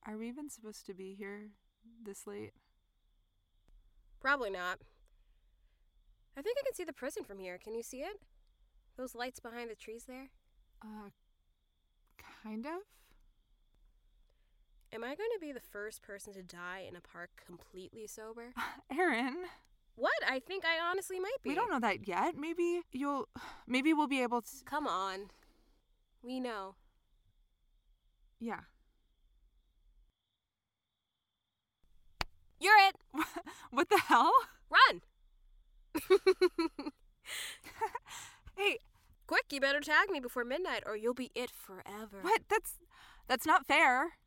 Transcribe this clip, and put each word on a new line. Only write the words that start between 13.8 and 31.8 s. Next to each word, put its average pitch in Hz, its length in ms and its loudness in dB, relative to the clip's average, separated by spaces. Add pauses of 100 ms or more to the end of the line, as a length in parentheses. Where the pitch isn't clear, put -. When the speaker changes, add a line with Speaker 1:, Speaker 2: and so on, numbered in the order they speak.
Speaker 2:
Am 226 140 -10
I 233 40 -6
gonna 415 300 -4
be 302 140 -8
the 247 80 -10
first 208 400 -12
person 202 320 -16
to 196 100 -16
die 180 460 -12
in 180 80 -14
a 175 60 -18
park - 420 -18
completely 185 600 -16
sober? 226 480 -14 (160)
Speaker 1:
<laughs> - 200 -16
Erin. 269 460 0 (600)
Speaker 2:
What? 277 160 2 (140)
I 254 120 0
think 359 260 -8
I 330 160 2
honestly 370 400 -2
might 453 220 -4
be. - 80 -4
Speaker 1:
We 294 40 0
don't 427 160 0
know 277 100 0
that 208 280 0
yet. 240 300 0
Maybe 339 420 0 (100)
you'll, 277 380 -2 (200)
<sighs> - 180 -18
maybe 262 260 2
we'll 302 160 2
be 262 140 2
able 240 180 0
to - 80 -12 (160)
Speaker 2:
Come 285 220 -4
on. 190 440 -2 (920)
We 254 180 -6
know. 208 340 -6 (1600)
Speaker 1:
Yeah. 226 220 -8 (4000)